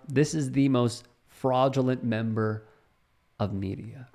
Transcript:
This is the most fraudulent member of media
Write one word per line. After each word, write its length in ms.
This 260
is 180
the 180
most 380
fraudulent 760
member 600
of 140
media 600